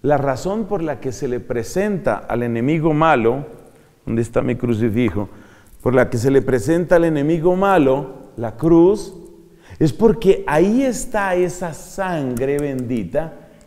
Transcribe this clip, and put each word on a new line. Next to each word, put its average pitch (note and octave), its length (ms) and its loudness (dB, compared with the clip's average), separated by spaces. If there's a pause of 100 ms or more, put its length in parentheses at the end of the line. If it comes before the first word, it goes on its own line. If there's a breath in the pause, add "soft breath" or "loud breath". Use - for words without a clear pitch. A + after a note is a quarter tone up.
la C#3+ 160 2
razón F3+ 460 -2
por F#3+ 180 -4
la D3+ 160 -6
que C3+ 140 -8
se C3+ 160 -6
le A#2+ 100 -4
presenta C3 760 -2
al A#2 260 -4
enemigo C#3 500 0
malo, C#3+ 540 2 (580 soft breath)
¿dónde A2+ 180 -2
está B2 200 -2
mi A#2+ 140 -2
crucifijo? A2+ 720 0 (540 loud breath)
Por B2 120 0
la B2+ 160 4
que A#2+ 80 -2
se C3+ 140 2
le C3+ 100 6
presenta D3+ 540 2
al E3+ 80 4
enemigo D#3+ 500 0
malo D#3 720 2 (100)
la A2+ 200 -8
cruz, E3+ 580 4 (640 loud breath)
es D#3 140 2
porque F#3+ 560 2
ahí G3 340 2
está G3+ 540 -2
esa F3 360 -2
sangre C#3+ 880 -4
bendita C3 920 -6 (160 loud breath)